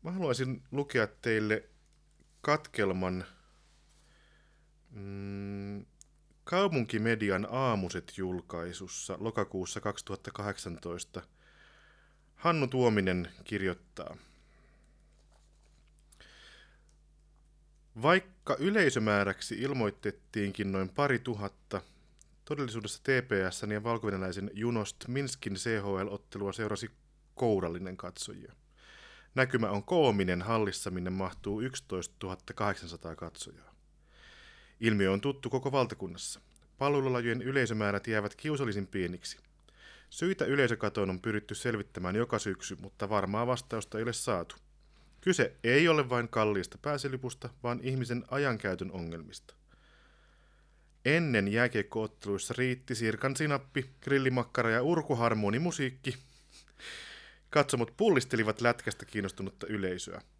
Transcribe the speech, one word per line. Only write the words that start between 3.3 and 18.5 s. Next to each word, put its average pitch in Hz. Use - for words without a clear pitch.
mm, 101
Kaupunkimedian 113
Aamuset-julkaisussa 92
lokakuussa 98
kaksituhattakahdeksantoista. 92
Hannu 160
Tuominen 104
kirjoittaa: 92
"Vaikka 170